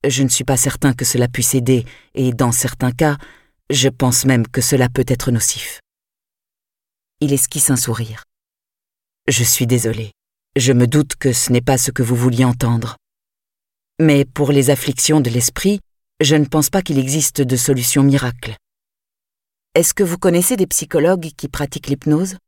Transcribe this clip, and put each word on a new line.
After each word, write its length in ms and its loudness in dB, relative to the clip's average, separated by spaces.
Je 140 0
ne 80 2
suis 140 -2
pas 140 0
certain 360 0
que 120 -6
cela 220 0
puisse 280 -2
aider, 300 2
et 180 0
dans 200 0
certains 400 -2
cas, 260 0
je 200 2
pense 360 0
même 220 2
que 140 -4
cela 260 2
peut 200 -2
être 240 -2
nocif. » 500 -4
Il 140 0
esquisse 360 -2
un 60 4
sourire. « 480 -6
Je 160 0
suis 240 0
désolé. 440 -2
Je 180 2
me 140 4
doute 280 0
que 180 0
ce 180 -2
n'est 100 2
pas 160 0
ce 140 -2
que 120 -2
vous 120 0
vouliez 300 2
entendre. 520 -2
Mais 260 4
pour 260 -2
les 180 4
afflictions 520 0
de 80 0
l'esprit, 500 -2
je 160 2
ne 100 2
pense 240 0
pas 120 0
qu'il 180 -2
existe 420 -2
de 140 0
solution 480 0
miracle. 520 0
Est-ce 200 2
que 100 -2
vous 140 -2
connaissez 400 0
des 100 0
psychologues 680 0
qui 100 -10
pratiquent 400 -8
l'hypnose ? » 500 -2